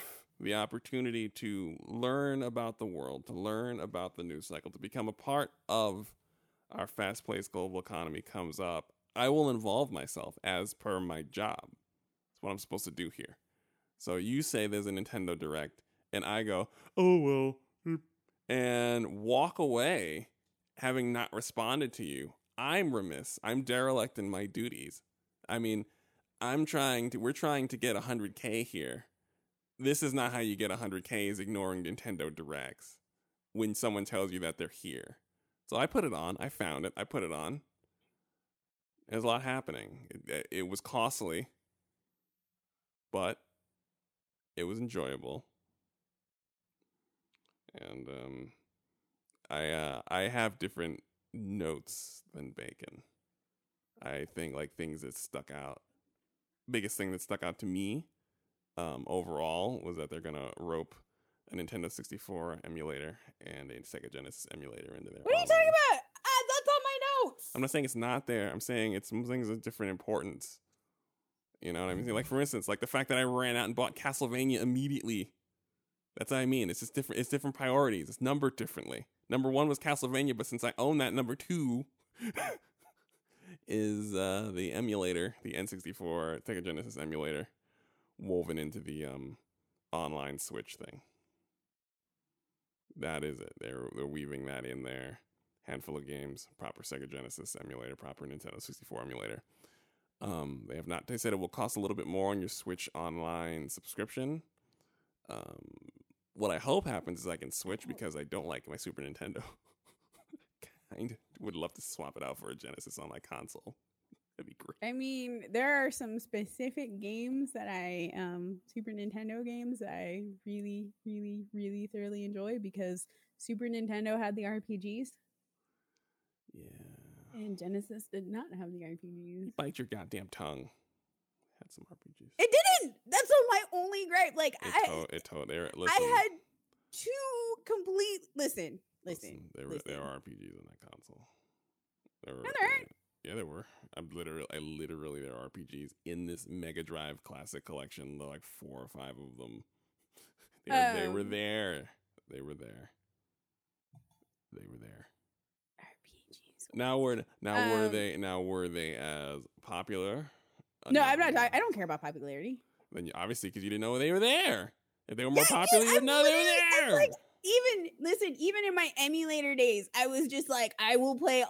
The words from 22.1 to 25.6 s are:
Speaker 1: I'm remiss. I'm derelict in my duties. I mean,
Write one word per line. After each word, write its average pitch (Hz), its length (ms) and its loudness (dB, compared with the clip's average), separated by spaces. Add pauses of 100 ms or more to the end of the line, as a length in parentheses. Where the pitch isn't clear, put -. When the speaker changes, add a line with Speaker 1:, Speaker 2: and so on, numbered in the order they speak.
Speaker 1:
I'm 151 380 2
remiss. 90 480 -4
I'm 123 200 2
derelict 127 540 2
in 98 120 -2
my 98 160 -2
duties. 101 560 -6 (480)
I 117 100 0
mean, 110 240 0 (580)